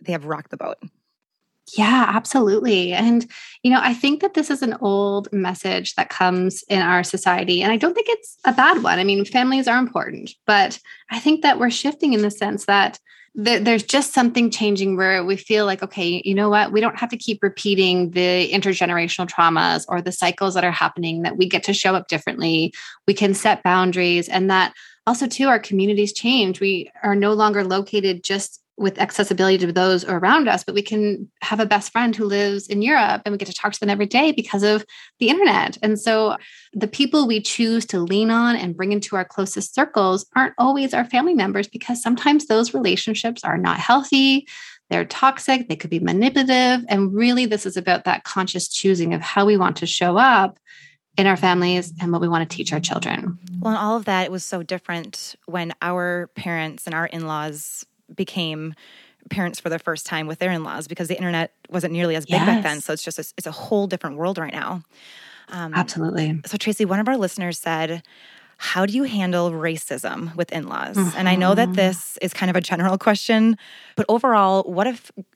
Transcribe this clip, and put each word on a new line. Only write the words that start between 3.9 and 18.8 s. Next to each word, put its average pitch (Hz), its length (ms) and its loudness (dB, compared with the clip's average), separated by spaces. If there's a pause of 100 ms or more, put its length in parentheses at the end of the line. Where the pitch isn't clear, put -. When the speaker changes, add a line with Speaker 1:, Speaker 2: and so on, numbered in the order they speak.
Speaker 2:
think 285 260 0
that 392 140 0
this 302 160 0
is 269 100 -2
an 233 220 -2
old 202 500 0
message 185 640 -2
that - 160 -2
comes 185 580 0
in 190 140 2
our 180 200 4
society. 180 600 0
And 208 100 2
I 226 60 2
don't 339 160 0
think 427 160 0
it's - 340 -4
a 262 80 4
bad 285 300 4
one. 175 160 2
I 185 60 2
mean, 202 200 2
families 254 420 0
are 240 120 2
important, - 540 -4 (140)
but 202 320 4 (320)
I 226 80 -6
think 311 240 2
that - 160 6
we're 240 120 2
shifting 285 420 0
in 214 80 4
the 208 100 2
sense 202 360 -4
that 202 320 2 (440)
th-, 208 220 2
there's 226 180 4
just 277 300 0
something 240 380 4
changing 196 480 0
where 185 260 2
we 196 120 0
feel 214 280 2
like, 196 180 -2
"Okay, 180 440 -4
you 196 80 0
know 208 160 2
what? 208 200 4
We 214 120 2
don't - 160 0
have 240 100 -4
to 240 80 -8
keep 214 260 -6
repeating 185 680 2
the 180 420 2
intergenerational 180 720 0